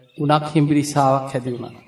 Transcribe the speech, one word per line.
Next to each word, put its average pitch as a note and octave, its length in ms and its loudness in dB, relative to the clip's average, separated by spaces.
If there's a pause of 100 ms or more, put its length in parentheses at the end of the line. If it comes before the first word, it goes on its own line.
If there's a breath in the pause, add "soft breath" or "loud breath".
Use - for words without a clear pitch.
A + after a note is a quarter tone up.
(140)
උණක් D3+ 340 0
හිම්බිරිස්සාවක් C#3+ 760 2
හැදි B2+ 240 -6
වුණා. A#2+ 380 -12